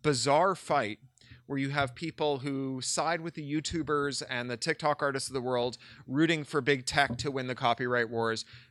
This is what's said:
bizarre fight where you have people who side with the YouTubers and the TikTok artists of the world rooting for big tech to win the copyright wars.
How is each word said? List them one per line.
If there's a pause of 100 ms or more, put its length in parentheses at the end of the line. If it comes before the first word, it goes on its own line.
bizarre
fight (460)
where
you
have
people
who
side
with
the
YouTubers
and
the
TikTok
artists
of
the
world (260)
rooting
for
big
tech
to
win
the
copyright
wars. (260)